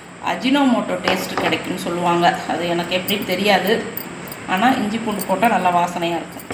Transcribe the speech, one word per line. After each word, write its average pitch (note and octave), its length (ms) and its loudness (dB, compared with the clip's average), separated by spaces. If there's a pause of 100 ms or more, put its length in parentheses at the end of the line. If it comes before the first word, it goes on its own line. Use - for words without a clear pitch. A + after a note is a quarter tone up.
(300)
அஜினோமோட்டோ A3 760 2
டேஸ்ட் F#3 380 -2
கிடைக்கும்னு E3+ 420 -2
சொல்லுவாங்க, F3 420 2 (260)
அது E3 120 -2 (100)
எனக்கு E3+ 240 -2
எப்படின்னு G3 340 -2
தெரியாது. F#3+ 420 2 (800)
ஆனா G3+ 140 4 (140)
இஞ்சி G#3 220 -2
பூண்டு G3+ 240 -4
போட்டா F#3+ 280 2
நல்லா F3+ 200 4
வாசனையா E3+ 440 0
இருக்கும். - 340 -12